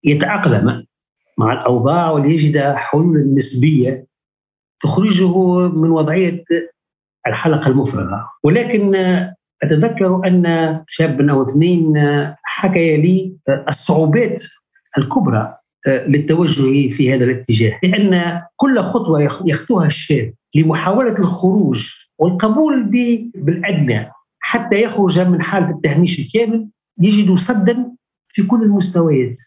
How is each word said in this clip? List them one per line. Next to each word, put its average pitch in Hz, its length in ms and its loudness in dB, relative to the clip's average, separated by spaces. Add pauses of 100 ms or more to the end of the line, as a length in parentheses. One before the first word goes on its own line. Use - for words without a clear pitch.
يتأقلم 147 800 0 (520)
مع 110 160 0
الأوضاع 131 580 0
وليجد 147 640 0
حلول 151 640 0
نسبية 131 720 0 (760)
تخرجه 180 760 2 (100)
من 160 240 0
وضعية 175 520 0 (840)
الحلقة 151 400 -2
المفرغة. 107 640 -2 (140)
ولكن، 202 520 2
آه، 185 400 -2 (280)
أتذكر 156 640 0
أن 180 180 4 (420)
شاب 143 340 -2
أو 135 280 2
اثنين، 156 480 2
آه، 147 460 0
حكى 170 540 0
لي، 185 380 0 (140)
آه، 135 180 -2
الصعوبات 156 760 0 (540)
الكبرى، 123 580 -2 (320)
آه، 131 200 -2
للتوجه 143 840 0
في 131 240 0
هذا 127 100 0
الاتجاه، 117 600 0
لأن 180 580 0 (140)
كل 262 240 2
خطوة 160 420 0
يخ-، - 240 -2
يخطوها 170 400 0
الشاب 131 480 -2 (220)
لمحاولة 190 640 0
الخروج 180 680 0 (320)
والقبول 220 640 2
ب-، 233 520 0
بالأدنى 156 760 -2 (280)
حتى 220 440 -2
يخرج 202 360 0
من 180 220 2
حالة 170 280 -2
التهميش 156 500 0
الكامل 220 480 -2 (320)
يجد 190 360 2
سدا 233 560 -2 (360)
في - 160 -2
كل 226 200 0
المستويات. 165 840 0